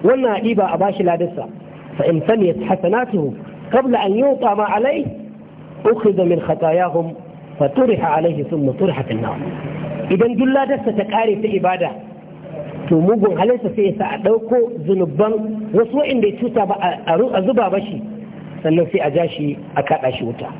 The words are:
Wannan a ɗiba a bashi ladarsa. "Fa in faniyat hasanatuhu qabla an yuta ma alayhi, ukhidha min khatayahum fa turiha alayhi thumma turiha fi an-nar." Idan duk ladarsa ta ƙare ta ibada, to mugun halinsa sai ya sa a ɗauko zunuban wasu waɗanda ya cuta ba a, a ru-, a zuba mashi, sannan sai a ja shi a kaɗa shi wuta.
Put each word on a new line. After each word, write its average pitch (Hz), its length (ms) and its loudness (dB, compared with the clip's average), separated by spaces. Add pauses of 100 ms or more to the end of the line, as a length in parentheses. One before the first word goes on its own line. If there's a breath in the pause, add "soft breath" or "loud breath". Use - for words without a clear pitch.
Wannan 240 320 4
a - 40 -4
ɗiba 208 320 2
a 165 40 -2
bashi 196 260 0
ladarsa. 170 440 0 (500)
"Fa - 100 0
in 165 160 2
faniyat 196 460 2
hasanatuhu 190 680 0 (380)
qabla 240 320 2
an 196 120 2
yuta 240 400 2
ma 208 100 0 (100)
alayhi, 277 300 0 (800)
ukhidha 208 420 4
min 170 140 2
khatayahum 165 760 0 (440)
fa 143 100 2
turiha 190 500 2
alayhi 156 320 0
thumma 143 220 0
turiha 165 340 0
fi 120 80 -6
an-nar." 110 240 -4 (720)
Idan 226 260 4
duk 262 120 2
ladarsa 269 480 2
ta 196 80 0
ƙare 214 360 0
ta 214 80 -2
ibada, 180 420 0 (1000)
to 170 80 6
mugun 196 420 4
halinsa 240 380 2
sai 214 100 2
ya 214 120 2
sa 196 60 -2 (100)
a - 40 -6
ɗauko 220 380 2 (300)
zunuban 185 460 2 (400)
wasu 226 240 2
waɗanda 262 300 2
ya 202 140 0
cuta 226 260 0
ba 196 140 0
a, 180 100 0 (160)
a 165 100 2
ru-, 240 160 2
a 190 100 0
zuba 220 280 2
mashi, 202 320 -4 (600)
sannan 160 280 4
sai 196 160 0
a 147 80 2
ja 170 140 2
shi 147 280 -4 (200)
a 143 60 2
kaɗa 143 340 0
shi - 80 -6
wuta. 117 240 -6 (120)